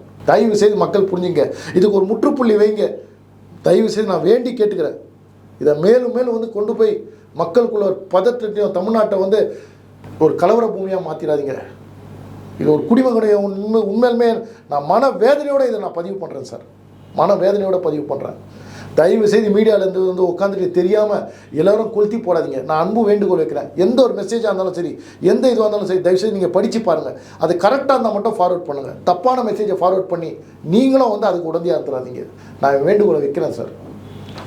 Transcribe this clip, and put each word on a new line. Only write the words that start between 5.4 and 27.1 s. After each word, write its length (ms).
இதை 160
மேலும் 380
மேலும் 180
வந்து 200
கொண்டு 240
போய் 280
மக்களுக்குள்ள 460
ஒரு 280
பதற்றத்தையும், 600
தமிழ்நாட்டை 480
வந்து 420
ஒரு 160
கலவர 300
பூமியா 340
மாத்திராதீங்க. 460
இது 140
ஒரு 160
குடிமகனுடைய 440
உண்மை, 480
உண்மையிலுமே 640
நான் 160
மன 220
வேதனையோட 600
இதை 120
நான் 140
பதிவு 220
பண்றேன் 280
சார். 180
மன 180
வேதனையோட 440
பதிவு 260
பண்றேன். 320
தயவு 320
செய்து 220
மீடியால 280
இருந்து 280
வந்து 180
உட்காந்துட்டு 480
தெரியாம 560
எல்லாரும் 400
கொளுத்தி 240
போடாதீங்க. 460
நான் 240
அன்பு 160
வேண்டுகோள் 340
வைக்கிறேன். 380
எந்த 280
ஒரு 100
மெசேஜா 200
இருந்தாலும் 400
சரி, 260
எந்த 280
இதுவா 180
இருந்தாலும் 180
சரி, 160
தயவு 180
செய்து 160
நீங்க 140
படிச்சு 320
பாருங்க. 380